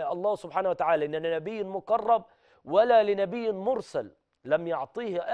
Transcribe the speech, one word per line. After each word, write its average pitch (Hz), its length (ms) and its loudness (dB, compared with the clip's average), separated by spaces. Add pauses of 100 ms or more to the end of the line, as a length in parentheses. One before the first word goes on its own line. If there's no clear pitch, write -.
(120)
الله 190 220 -2
سبحانه 180 360 -2
وتعالى 165 360 2
لنبي 165 580 -4
مقرب 208 600 0 (400)
ولا 220 380 6
لنبي 202 500 -2
مرسل، 190 580 -4 (340)
لم 160 220 0
يعطيه 175 540 -4 (140)